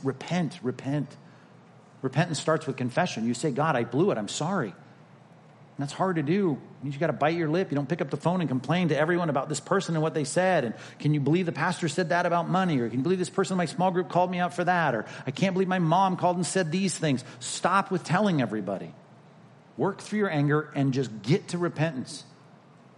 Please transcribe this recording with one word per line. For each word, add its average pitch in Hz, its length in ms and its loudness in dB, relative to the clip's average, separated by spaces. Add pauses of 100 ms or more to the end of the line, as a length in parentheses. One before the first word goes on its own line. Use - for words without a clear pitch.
repent, 151 600 -4
repent. 135 520 -4 (840)
Repentance 156 380 0
starts 160 260 0
with 131 120 -4
confession. 127 500 -2
You 120 80 0
say, 151 160 -2
"God, 143 240 0
I 120 80 2
blew 147 260 2
it. 135 80 0
I'm 104 100 -4
sorry." 151 460 -2 (1040)
And 139 60 -4
that's 143 80 -6
hard 185 240 -2
to 160 80 0
do. 165 340 0 (260)
You 135 60 -6
just 143 120 -6
gotta 160 100 0
bite 143 240 0
your 170 140 0
lip. 185 200 0
You 151 60 -2
don't 143 140 -2
pick 165 120 -2
up 156 80 -4
the - 60 -2
phone 175 240 0
and 165 80 0
complain 160 420 0
to 151 80 2
everyone 170 320 2
about 135 200 -2
this 151 100 -4
person 180 360 0
and 156 60 2
what 156 120 0
they 160 100 0
said. 175 400 2
And, 113 100 -2 (260)
"Can 151 140 2
you 151 60 2
believe 156 260 4
the 165 60 -2
pastor 165 380 -2
said 165 200 -2
that 175 160 2
about 170 220 2
money?" 170 320 2
Or, 117 80 0
"Can 120 120 -2
you 131 40 0
believe 180 160 2
this 180 100 -2
person 190 260 0
in - 20 0
my 175 80 2
small 180 260 0
group 175 160 0
called 180 240 2
me 180 80 -2
out 175 140 0
for 180 100 -2
that?" 170 320 4
Or, 107 80 -2 (240)
"I - 40 -4
can't 190 220 0
believe 185 140 2
my 185 120 0
mom 180 360 4
called 175 220 2
and 180 80 0
said 180 260 0
these 190 260 0
things." 147 280 0 (140)
Stop 190 520 0
with 180 140 -2
telling 175 360 2
everybody. 98 520 -4 (800)
Work 180 240 -2
through - 200 -4
your 196 100 2
anger 151 460 2
and 135 180 2
just 113 300 -2
get 135 260 2
to 175 80 -4
repentance. 160 640 -2 (760)